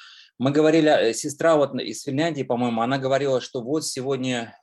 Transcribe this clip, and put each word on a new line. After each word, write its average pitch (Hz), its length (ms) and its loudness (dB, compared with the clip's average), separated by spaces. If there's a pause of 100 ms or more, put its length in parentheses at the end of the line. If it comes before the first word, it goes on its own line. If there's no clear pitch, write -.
(400)
Мы 131 120 2
говорили, 156 380 4
э, 113 240 4
сестра 156 440 0
вот 139 220 2
из - 240 -8
Финляндии, 143 400 -2
по-моему, 120 380 -2
она 127 180 0
говорила, 131 420 0
что - 200 -10
вот 147 240 -4
сегодня, 127 760 -4